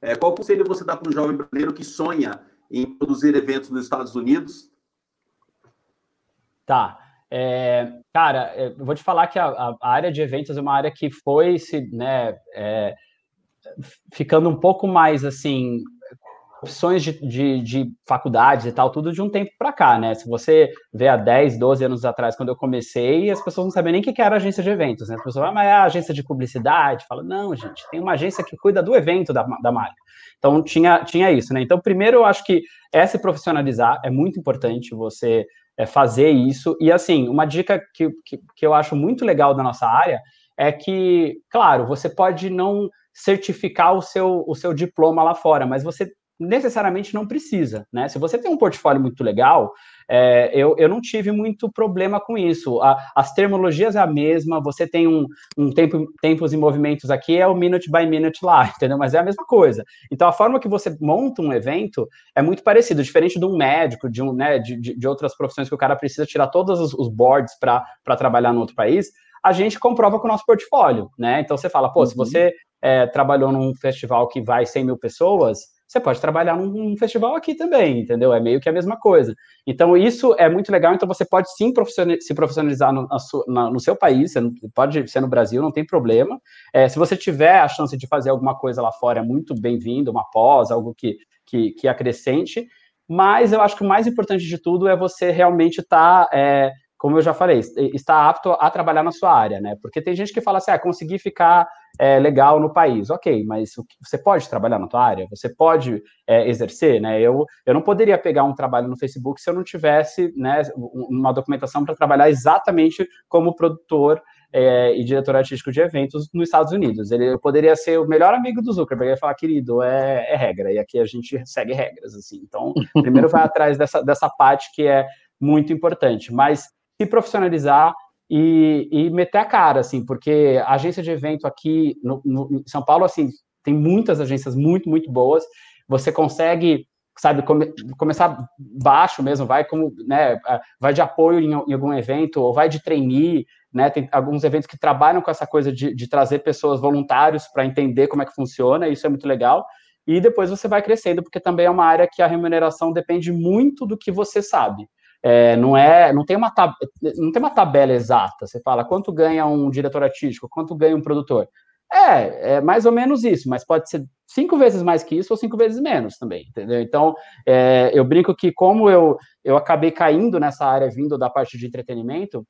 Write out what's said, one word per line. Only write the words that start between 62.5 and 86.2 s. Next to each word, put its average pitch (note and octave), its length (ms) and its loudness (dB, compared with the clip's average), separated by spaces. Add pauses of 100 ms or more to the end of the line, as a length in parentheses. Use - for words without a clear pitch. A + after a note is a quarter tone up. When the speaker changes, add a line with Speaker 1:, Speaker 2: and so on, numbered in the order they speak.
Speaker 2:
parecido, G#3 400 4
diferente F3 360 0
de E3+ 80 -2
um G3 100 -2
médico, C#3 540 -2
de A#2 120 -8
um, C3+ 120 -4
né, C#3 240 0
de, A#2+ 200 -8
de, A#2+ 200 -10
de B2 100 -4
outras C#3 260 -4
profissões C3+ 360 -6
que - 40 -4
o C3+ 40 -8
cara - 180 0
precisa D3 300 -6
tirar C#3+ 220 0
todos F#3 300 0
os, D#3+ 140 -4
os C3 160 -4
boards B2 500 2
pra, B2 240 0 (220)
pra C3 100 0
trabalhar A#2+ 380 0
no A#2+ 80 0
outro - 160 -6
país, C#3+ 340 0 (320)
a F#3+ 100 4
gente G3+ 260 -2
comprova A3 420 2
com - 60 -8
o A3+ 40 -2
nosso G#3+ 140 -4
portfólio, F#3+ 640 2 (100)
né? A#2+ 220 -2
Então, D3 160 -4
você - 140 -6
fala, C3 200 0
"Pô, C#3+ 140 4
se A#2+ 80 -4
Speaker 3:
Uhum. B2 140 -4
Speaker 2:
você... E3+ 260 2 (300)
é, C3 240 2
trabalhou C3+ 440 0
num C3+ 240 -2
festival B2+ 540 -2
que B2+ 140 -8
vai A#2+ 240 -2
cem C3+ 180 -4
mil B2+ 140 -4
pessoas, C#3+ 760 -2 (140)
você B3+ 120 -2
pode C#3 200 -2
trabalhar E3 360 -2
num, F#3 100 -6
num G#3 300 -6
festival A#3 400 -4
aqui D#4+ 180 -6
também", C4 460 0
entendeu? A#2+ 340 0
É A2+ 60 2
meio A#2 200 0
que D3 80 -4
a D#3+ 40 -2
mesma F3+ 260 -4
coisa. D#3 340 2 (320)
Então, E3 320 2
isso A#3 400 2
é E3+ 120 4
muito F#3+ 240 -2
legal. E3+ 200 2
Então, F#3+ 140 -2
você F3+ 180 -2
pode F#3 300 0
sim A#3 180 -2
profissionali-, F3 480 -2
se - 140 -8
profissionalizar C#3+ 580 0
no, C3 140 -4
na C3+ 140 -6
su-, - 260 -8
na, B2 240 -2
no B2+ 80 -4
seu - 160 -2
país, D3+ 380 2
você C3 80 -2
não, A#2+ 120 -4 (220)
pode C#3 340 -2
ser - 120 -4
no C3+ 80 -2
Brasil, A#2+ 340 0
não D#3 80 -2
tem D3+ 160 -6
problema. E3 540 0 (340)